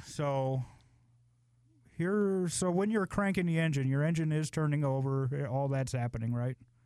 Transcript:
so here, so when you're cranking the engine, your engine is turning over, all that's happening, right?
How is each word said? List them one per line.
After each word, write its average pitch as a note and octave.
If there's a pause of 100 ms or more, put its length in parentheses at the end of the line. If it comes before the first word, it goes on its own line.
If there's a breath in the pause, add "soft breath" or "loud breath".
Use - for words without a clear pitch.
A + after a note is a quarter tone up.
so C3+ (1400 soft breath)
here, F#3+
so F#3
when F#3+
you're G#3+
cranking G3
the E3
engine, C#3
your C3+
engine D#3+
is D#3
turning D3+
over, C3+
all C3+
that's C3+
happening, A#2+
right? B2 (280)